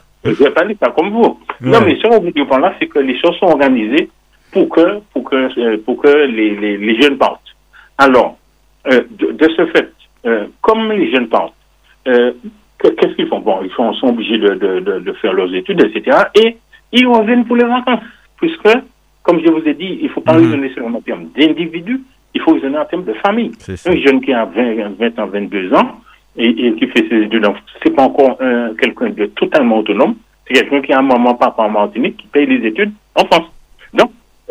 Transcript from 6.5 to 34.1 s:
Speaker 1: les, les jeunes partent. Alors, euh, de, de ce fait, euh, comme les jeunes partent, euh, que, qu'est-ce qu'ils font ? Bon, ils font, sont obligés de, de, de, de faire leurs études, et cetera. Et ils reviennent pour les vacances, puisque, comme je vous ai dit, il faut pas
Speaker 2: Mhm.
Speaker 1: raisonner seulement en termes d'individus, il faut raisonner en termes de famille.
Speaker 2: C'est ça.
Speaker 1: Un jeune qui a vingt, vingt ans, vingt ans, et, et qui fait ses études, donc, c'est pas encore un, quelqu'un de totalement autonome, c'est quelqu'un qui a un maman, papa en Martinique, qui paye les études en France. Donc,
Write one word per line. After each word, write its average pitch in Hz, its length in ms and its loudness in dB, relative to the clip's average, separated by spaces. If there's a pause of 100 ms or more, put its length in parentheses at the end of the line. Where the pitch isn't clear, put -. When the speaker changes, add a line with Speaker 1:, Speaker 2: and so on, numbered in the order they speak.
Speaker 1:
les, 104 220 -4
les 113 260 0
jeunes 139 160 2
partent. - 220 -2 (580)
Alors, 131 400 4 (480)
euh, 127 240 4
de, 123 220 -4
de 156 240 2
ce 175 100 0
fait, - 260 -2 (320)
euh, 113 220 -2 (160)
comme 220 300 2
les 165 180 0
jeunes 123 180 -2
partent, 92 240 -2 (560)
euh, 123 240 2 (460)
que, - 100 4
qu'est-ce - 260 0
qu'ils - 140 -4
font ? 101 120 -4
Bon, 95 220 -2
ils 95 100 -8
font, 113 200 -2
sont 131 160 -2
obligés 113 300 -2
de, 101 160 2
de, 92 260 -2
de, 95 200 -4
de 90 140 -8
faire 95 200 -4
leurs 92 200 -2
études, 135 300 0
et 107 80 -2
cetera. 131 420 0
Et 226 220 2 (360)
ils 247 140 2
reviennent 233 380 2
pour 240 120 -2
les 240 100 4
vacances, 247 340 -2 (380)
puisque, 165 300 0 (540)
comme 170 220 2
je 165 60 4
vous 160 160 0
ai - 80 0
dit, 175 280 -10
il - 60 -2
faut - 140 -8
pas 160 100 0
Speaker 2:
Mhm. 160 120 6
Speaker 1:
raisonner 139 300 -2
seulement 117 240 -8
en - 40 -12
termes 87 240 -8 (100)
d'individus, 165 640 -2 (340)
il 285 60 -4
faut 160 140 2
raisonner 135 240 -4
en 147 80 -4
termes 175 180 -8
de - 100 -6
famille. 208 440 -2
Speaker 2:
C'est 95 180 -12
ça. 175 140 -4
Speaker 1:
Un 175 60 2
jeune 131 260 2
qui 135 100 -2
a 113 140 0
vingt, 110 520 -4
vingt 113 200 -2
ans, 104 80 -4
vingt 95 480 -6
ans, - 260 0 (380)
et, 117 100 2 (200)
et 110 80 0
qui - 100 -2
fait 110 200 0
ses 113 180 0
études, 110 180 -2
donc, 101 140 0 (260)
c'est - 120 0
pas 135 100 4
encore 131 360 2
un, 120 300 -2 (100)
quelqu'un 117 300 -2
de 104 160 -4
totalement 120 540 0
autonome, 110 340 0 (320)
c'est 127 80 -6
quelqu'un 131 260 2
qui 143 140 -2
a 135 60 4
un - 20 2
maman, 123 320 2
papa 117 300 0
en 107 60 0
Martinique, 107 460 -2
qui - 120 -20
paye 147 180 2
les 123 200 0
études 208 260 -2 (220)
en 185 120 2
France. 165 240 0 (420)
Donc, 220 180 2 (400)